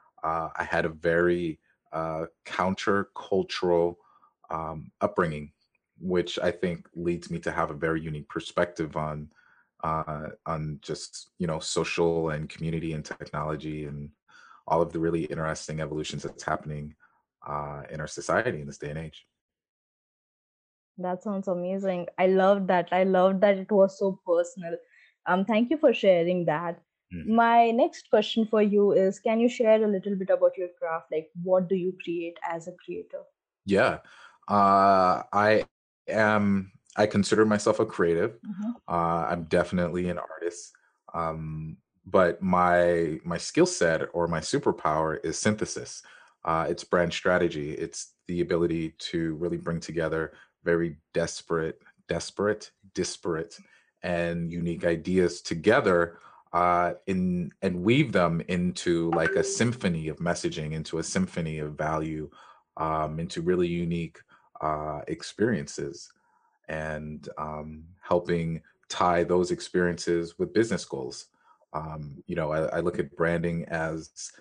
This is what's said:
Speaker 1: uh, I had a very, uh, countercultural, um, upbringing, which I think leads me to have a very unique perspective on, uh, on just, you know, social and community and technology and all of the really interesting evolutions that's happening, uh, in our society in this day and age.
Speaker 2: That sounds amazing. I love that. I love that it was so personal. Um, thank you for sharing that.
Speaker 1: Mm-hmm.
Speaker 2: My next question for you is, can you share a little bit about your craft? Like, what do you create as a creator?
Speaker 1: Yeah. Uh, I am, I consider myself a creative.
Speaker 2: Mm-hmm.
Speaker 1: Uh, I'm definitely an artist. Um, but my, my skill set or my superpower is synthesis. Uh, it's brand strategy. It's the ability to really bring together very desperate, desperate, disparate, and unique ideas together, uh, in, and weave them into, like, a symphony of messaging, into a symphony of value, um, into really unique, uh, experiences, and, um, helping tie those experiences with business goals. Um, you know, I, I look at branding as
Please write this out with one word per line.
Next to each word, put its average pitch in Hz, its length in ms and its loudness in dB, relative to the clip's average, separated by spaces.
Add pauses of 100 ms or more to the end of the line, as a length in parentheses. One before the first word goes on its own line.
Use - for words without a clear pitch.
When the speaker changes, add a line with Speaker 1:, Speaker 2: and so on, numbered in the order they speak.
(220)
Speaker 1:
uh, 82 360 -2
I 82 80 -4
had 85 180 0
a 85 60 -2
very, 85 680 0 (340)
uh, 80 320 -6 (200)
countercultural, 90 1500 0 (540)
um, 80 500 -8
upbringing, 76 540 -2 (440)
which 90 420 -2
I 90 120 0
think 85 420 -6
leads 85 380 -4
me 85 80 -4
to 82 120 -4
have 85 200 -2
a - 20 -10
very 80 280 -2
unique 76 260 -8
perspective 80 720 -4
on, 76 340 -6 (500)
uh, 80 460 -4 (180)
on 76 360 -6
just, - 480 -12 (100)
you 87 80 -2
know, 80 120 -2
social 82 720 0
and 78 180 -6
community 80 420 -6
and 76 140 -6
technology 76 800 -8
and 73 240 -10 (580)
all 82 140 2
of 82 100 -2
the 85 80 -4
really 82 240 0
interesting 78 560 -6
evolutions 76 440 -6
that's - 200 -12
happening, 76 520 -6 (520)
uh, 73 420 -8
in 73 120 -10
our 76 60 -8
society 90 520 -2
in 71 80 -10
this 69 100 -14
day 73 120 -10
and 76 100 -8
age. 80 260 -14 (1700)
Speaker 2:
That 180 260 -6
sounds 196 240 -6
amazing. 180 600 -4 (120)
I 185 80 6
love 190 400 4
that. 180 240 2
I 185 140 4
love 190 340 4
that 202 180 6
it 190 140 -8
was 196 260 6
so 190 300 0
personal. 170 480 -2 (520)
Um, 185 180 2
thank 233 240 2
you 320 80 2
for 302 160 6
sharing 180 520 4
that. 170 360 -2 (320)
Speaker 1:
Mm-hmm. 180 220 -2
Speaker 2:
My 233 340 6
next 247 400 0
question 214 400 4
for 214 140 4
you 202 280 4
is, 190 280 4
can 226 200 0
you 240 80 6
share 220 360 6
a 214 40 4
little 202 280 0
bit 190 160 -2
about 180 260 4
your 180 120 -4 (100)
craft? 165 320 -4
Like, 160 180 -4 (140)
what 185 260 2
do 196 60 2
you 185 180 0 (100)
create 170 320 -6 (140)
as 170 180 -8
a 180 40 -10 (120)
creator? - 380 -12 (440)
Speaker 1:
Yeah. 95 340 2 (480)
Uh, 98 720 6 (100)
I 104 340 4 (420)
am, 101 640 2 (260)
I 107 80 4
consider 104 400 4
myself 107 340 4
a - 60 2
creative. 87 460 2 (100)
Speaker 2:
Mm-hmm. 208 300 -6 (160)
Speaker 1:
Uh, 85 420 0
I'm 85 140 -4
definitely 87 680 0
an 85 80 -4
artist. - 540 -10 (420)
Um, 80 640 -6 (300)
but 95 340 4
my, 87 840 4
my 85 140 -4
skill 156 300 2
set 80 460 0
or 85 140 0
my 82 120 -2
superpower 80 840 -2
is 80 140 -4
synthesis. - 640 -4 (420)
Uh, 80 260 0
it's 82 140 -6
brand 87 300 2
strategy. 85 600 0
It's - 400 -10 (120)
the 87 160 -4
ability 82 560 0
to 82 380 -4
really 85 220 -4
bring 85 220 -6
together 80 540 -4 (300)
very 85 340 0 (160)
desperate, 82 640 -4 (280)
desperate, 98 640 -4 (240)
disparate, 85 640 -6 (420)
and 85 500 -2
unique 85 340 -4
ideas 87 560 2
together, 90 760 2 (360)
uh, 87 400 2 (140)
in, 92 440 -2 (120)
and 90 200 -2
weave 123 300 2
them 85 340 2
into, 87 640 0
like, 82 200 2
a 82 120 2
symphony 92 640 -2
of 78 100 -6
messaging, 82 540 -4
into 80 280 -6
a 82 40 -4
symphony 85 560 -4
of 73 140 -8
value, 78 560 -4 (480)
um, 78 420 -2
into 85 220 -6
really 90 260 2
unique, 85 520 -4 (420)
uh, 76 460 -4
experiences, 78 1080 -4 (560)
and, 78 580 -8 (100)
um, 78 460 -10 (160)
helping 85 640 0 (260)
tie 87 360 2
those 87 280 2
experiences 85 880 -2
with 120 140 -4
business 110 320 0
goals. 67 400 -10 (480)
Um, 78 520 -10
you - 120 -8
know, 78 140 -2
I, 80 260 -2
I - 20 0
look 87 200 -2
at - 180 -8
branding 85 480 0
as 80 760 -6